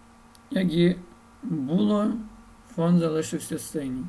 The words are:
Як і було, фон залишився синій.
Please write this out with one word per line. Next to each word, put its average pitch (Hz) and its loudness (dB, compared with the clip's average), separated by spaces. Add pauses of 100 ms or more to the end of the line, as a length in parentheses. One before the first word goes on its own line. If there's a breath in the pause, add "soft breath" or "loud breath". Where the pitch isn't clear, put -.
(500)
Як 180 0
і 170 4 (460)
було, 196 0 (600)
фон 175 4
залишився 160 -2
синій. 135 -6